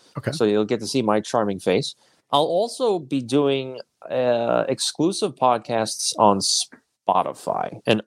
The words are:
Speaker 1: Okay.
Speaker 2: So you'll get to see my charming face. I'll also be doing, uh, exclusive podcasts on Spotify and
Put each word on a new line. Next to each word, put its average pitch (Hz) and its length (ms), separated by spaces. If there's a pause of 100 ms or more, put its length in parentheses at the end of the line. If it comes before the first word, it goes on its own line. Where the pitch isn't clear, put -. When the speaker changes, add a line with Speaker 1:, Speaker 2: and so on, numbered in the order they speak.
(180)
Speaker 1:
Okay. - 140
Speaker 2:
So 139 140
you'll 107 200
get 113 140
to 110 80
see 131 140
my 107 180
charming 104 400
face. 107 340 (380)
I'll 143 100
also 202 580
be 139 220
doing, 131 580 (300)
uh, 120 580
exclusive - 680
podcasts 117 800
on 101 220 (680)
Spotify - 800
and 110 220